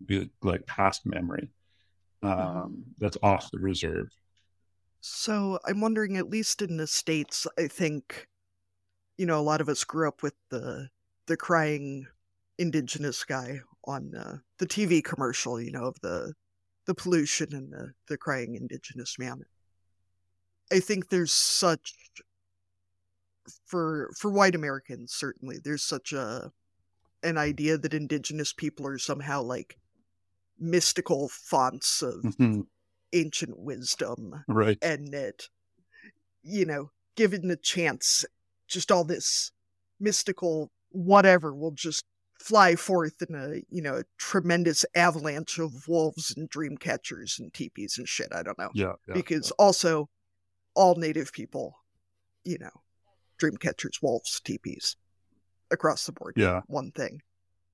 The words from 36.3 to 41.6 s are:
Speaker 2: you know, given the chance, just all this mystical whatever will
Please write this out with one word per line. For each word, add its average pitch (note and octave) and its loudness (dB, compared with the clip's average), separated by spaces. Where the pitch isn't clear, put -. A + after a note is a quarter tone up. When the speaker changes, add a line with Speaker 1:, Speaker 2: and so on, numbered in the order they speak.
Speaker 2:
you F3+ 0
know, D3 -6
given F#3+ 2
the F3 0
chance, - 0
just - -2
all F3+ 6
this - -2
mystical F#3 0
whatever F3+ 8
will D3+ -4